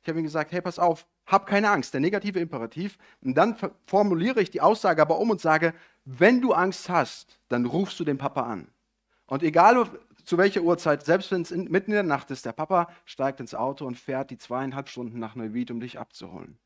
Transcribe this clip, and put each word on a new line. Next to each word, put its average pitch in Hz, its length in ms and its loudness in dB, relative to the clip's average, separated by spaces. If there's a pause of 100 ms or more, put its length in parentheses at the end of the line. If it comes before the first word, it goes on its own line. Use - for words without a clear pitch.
Ich - 80 -8
hab 156 60 -4
ihm 165 80 -2
gesagt, 151 280 -4
"Hey, 175 100 -4
pass 175 180 -8
auf, 170 260 2 (200)
hab - 200 2
keine 202 240 2
Angst", 165 240 0
der 135 80 -2
negative 196 380 -2
Imperativ. 160 580 -8 (240)
Und 131 140 -4
dann 196 180 4
f-, 196 180 -8 (140)
formuliere 202 560 2
ich 180 80 0
die - 120 -6
Aussage 175 400 4
aber 156 180 2
um 233 100 0
und 196 100 0
sage, 160 340 2 (320)
"Wenn 190 360 4
du 247 120 2
Angst 180 360 0
hast, - 580 -2
dann 120 180 0
rufst 170 340 -4
du 175 40 -6
den 143 140 -2
Papa 135 260 -4
an." 104 260 -8 (580)
Und 139 160 -4
egal 185 460 6 (340)
zu 170 140 0
welcher 190 240 2
Uhrzeit, 165 440 2
selbst 190 260 0
wenn's 180 200 -4
in, 180 140 -4
mitten 196 260 -2
in 208 40 0
der 202 80 0
Nacht 143 280 -2
ist, - 140 -10
der 117 80 -6
Papa 170 360 0 (160)
steigt 135 340 -4
ins 117 140 -12
Auto 135 320 -6
und 123 140 -10
fährt 135 320 -6
die 123 60 -14
zweieinhalb 135 520 -8
Stunden 120 300 -12
nach 110 160 -10
Neuwied, 120 340 -6
um 117 100 -8
dich 120 200 -12
abzuholen. - 680 -18